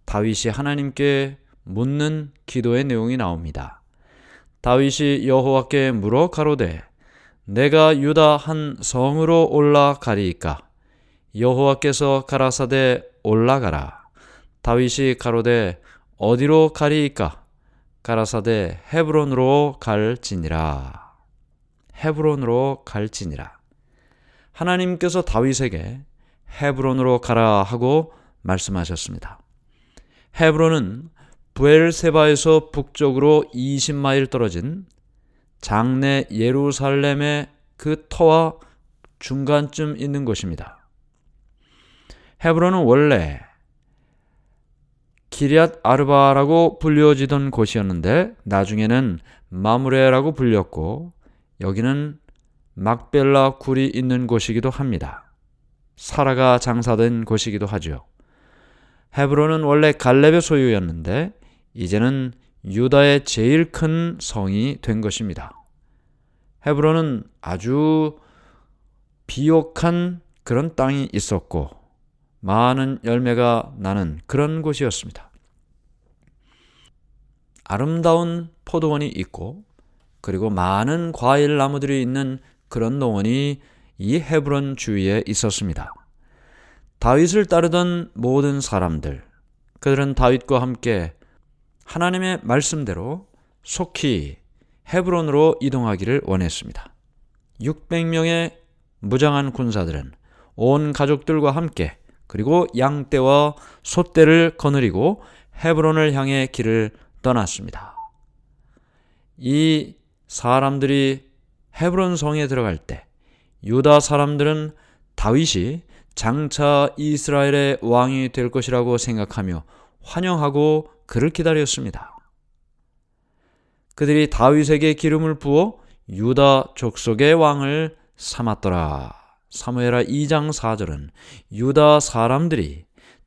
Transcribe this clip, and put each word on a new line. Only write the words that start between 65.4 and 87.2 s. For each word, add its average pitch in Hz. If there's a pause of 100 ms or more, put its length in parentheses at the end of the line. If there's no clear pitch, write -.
헤브론은 151 (180)
아주 147 (1080)
비옥한 170 (220)
그런 139
땅이 135
있었고 87 (720)
많은 123
열매가 120
나는 95
그런 156
곳이었습니다. 139 (2250)
아름다운 165 (160)
포도원이 151
있고 127 (540)
그리고 98
많은 110
과일 147
나무들이 139
있는 131 (280)
그런 117
농원이 127 (340)
이 117
헤브론 139
주위에 101
있었습니다. 101 (1040)
다윗을 165